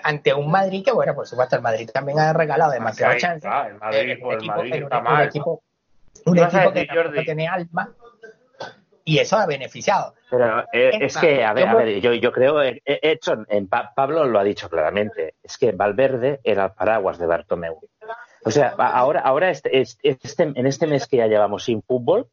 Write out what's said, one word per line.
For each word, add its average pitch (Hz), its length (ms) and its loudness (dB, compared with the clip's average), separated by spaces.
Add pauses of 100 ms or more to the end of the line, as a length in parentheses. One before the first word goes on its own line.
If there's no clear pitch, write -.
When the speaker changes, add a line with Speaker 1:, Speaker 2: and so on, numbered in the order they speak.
Speaker 1:
ante 151 300 0
un 147 180 -4
Madrid 190 340 0
que, 269 60 2
bueno, 147 240 0
por 120 120 -10
supuesto, 123 280 -2
el 123 60 0
Madrid 117 300 -4
también 139 280 -2
ha 156 140 4
regalado 156 380 2
demasiado 113 420 0
Speaker 2:
Ahí 123 60 0
Speaker 1:
chance. 160 280 -4
Speaker 2:
está, 123 200 -4
el 104 120 -18
Madrid, 110 320 -2
Speaker 1:
Eh, 127 40 -8
un 123 60 -14
Speaker 2:
pues, - 120 -6
el 113 60 -2
Speaker 1:
equipo, 104 160 -6
Speaker 2:
Madrid - 180 -4
Speaker 1:
en 151 60 -4
un, 147 40 -8
Speaker 2:
está 131 160 -2
Speaker 1:
un 117 40 -4
Speaker 2:
mal. 135 240 2
Speaker 1:
equipo, 151 360 -6 (600)
un 180 100 4
Speaker 2:
¿Qué 175 60 8
vas 175 120 4
a 190 40 4
Speaker 1:
equipo 185 160 4
que 170 60 -2
Speaker 2:
decir, 165 100 -4
Speaker 1:
tampoco 165 200 0
Speaker 2:
Jordi? 151 160 -4
Speaker 1:
tiene 160 220 -4
alma, 175 460 -6 (1120)
y 151 140 0
eso 131 200 2
ha 208 100 2
beneficiado. 135 640 -2 (160)
Speaker 3:
Pero, 120 300 2 (120)
eh, 123 220 4
Speaker 1:
Es 214 80 -2
Speaker 3:
es 139 140 -2
Speaker 1:
más, 156 80 -2
Speaker 3:
que, 139 200 4
a 107 100 2
ver, 127 100 2
Speaker 1:
yo - 60 4
Speaker 3:
a - 40 2
Speaker 1:
me 226 120 4
Speaker 3:
ver, 104 140 -2
yo, 120 140 2
yo 117 180 0
creo, 143 300 2
eh, 127 240 -2
eh, 139 160 -2
Edson, 156 480 -2
en 101 180 -2
Pa-, - 280 -4
Pablo 147 300 0
lo 113 140 2
ha 98 40 4
dicho 98 260 -4
claramente, 82 720 -2
es - 160 -20
que 117 140 2
Valverde 117 720 0
era 98 220 0
el 95 60 -2
paraguas 95 460 -2
de 87 80 -4
Bartomeu. 82 540 -4 (640)
O 113 60 -2
sea, 135 260 2
a-, 123 220 0
ahora, 143 220 2
ahora 151 280 2
este, 131 320 0
este, 135 400 -2
este, - 220 -2
en 135 240 -2
este 139 180 -2
mes 143 220 -2
que 135 100 0
ya 117 80 4
llevamos 104 380 2
sin 110 180 -2
fútbol, 127 520 0